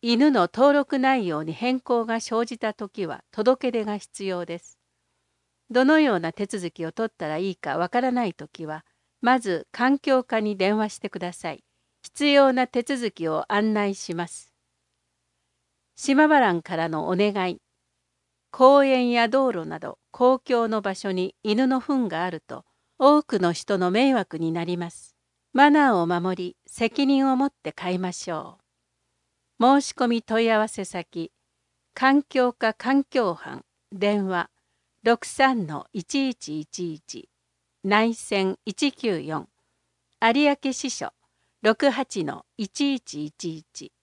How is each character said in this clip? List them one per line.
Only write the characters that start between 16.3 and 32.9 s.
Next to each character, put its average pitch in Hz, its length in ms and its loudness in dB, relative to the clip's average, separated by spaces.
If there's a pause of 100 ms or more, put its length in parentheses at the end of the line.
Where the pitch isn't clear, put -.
か 180 140 -8
ら 165 120 -2
の 160 200 -4
お 180 100 -2
願 196 320 0
い。 - 100 -12 (880)
公 277 340 8
園 254 260 2
や 233 180 2
道 262 240 2
路 165 140 -6
な 165 120 -10
ど - 200 -12 (120)
公 254 280 4
共 233 280 0
の 220 140 -2
場 196 140 -4
所 190 180 -6
に 185 300 -4
犬 220 240 2
の 262 120 2
糞 254 300 -2
が 160 160 -4
あ 180 60 -4
る 160 100 -10
と、 - 240 -16 (340)
多 294 240 6
く - 160 -4
の 175 140 2
人 196 260 -4
の 180 120 0
迷 262 240 2
惑 185 240 -4
に 165 120 -2
な 170 140 -4
り 175 120 -4
ま 170 140 -8
す。 - 240 -20 (380)
マ 277 180 6
ナ 285 220 4
ー 196 40 4
を 170 100 2
守 180 300 -2
り、 180 200 -10 (100)
責 233 400 -2
任 269 220 2
を 262 80 2
持 277 100 0
っ 277 60 -4
て - 200 -10
飼 180 180 -8
い 180 80 -2
ま 180 140 -6
し - 200 -12
ょ - 260 -10 (1000)
う。 - 20 4
申 269 200 6
し - 100 -8
込 247 160 -2
み 233 140 0
問 226 220 0
い 226 60 2
合 220 100 2
わ 220 80 -2
せ 202 160 -10
先、 170 480 -10 (640)
環 269 280 4
境 247 300 0
課 226 200 -2
環 269 320 0